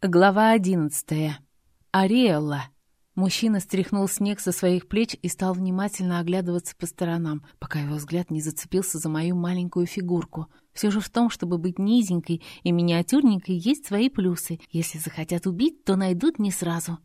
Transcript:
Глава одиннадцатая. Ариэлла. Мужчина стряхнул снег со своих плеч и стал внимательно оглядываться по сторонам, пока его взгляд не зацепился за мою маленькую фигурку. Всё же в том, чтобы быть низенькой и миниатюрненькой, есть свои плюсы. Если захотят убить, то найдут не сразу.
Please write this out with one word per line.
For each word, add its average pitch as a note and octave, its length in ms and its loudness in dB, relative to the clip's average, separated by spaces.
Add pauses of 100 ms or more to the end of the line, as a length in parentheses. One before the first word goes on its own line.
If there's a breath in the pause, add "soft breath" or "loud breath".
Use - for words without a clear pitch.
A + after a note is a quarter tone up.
Глава G3 480 6
одиннадцатая. D#3 880 0 (500)
Ариэлла. F#3+ 760 2 (500)
Мужчина G3 440 0
стряхнул G3 480 0
снег G3+ 320 -2
со F3+ 120 -4
своих F3+ 360 0
плеч A3 360 0
и G3+ 40 -2
стал F#3 280 -2
внимательно F#3 640 -2
оглядываться F3 580 -2
по - 80 -8
сторонам, E3 580 -4 (140 soft breath)
пока - 220 -6
его D3 160 -4
взгляд D#3 340 -4
не D#3 100 -2
зацепился D#3 600 -4
за D#3 100 -4
мою D#3+ 260 -2
маленькую F3 520 -2
фигурку. F3 640 -4 (220 soft breath)
Всё G#3 200 0
же G#3 80 0
в G3+ 100 -6
том, A#3 220 2
чтобы F3 260 -4
быть E3+ 220 -4
низенькой F#3+ 640 2 (180 loud breath)
и F3 100 0
миниатюрненькой, F3 840 2
есть A3 320 0
свои G#3+ 220 2
плюсы. F3+ 500 -2 (100)
Если E3 300 -4
захотят D#3+ 480 -4
убить, G#3 360 -2
то F#3+ 120 2
найдут F#3 420 0
не G3+ 140 0
сразу. E3+ 540 -4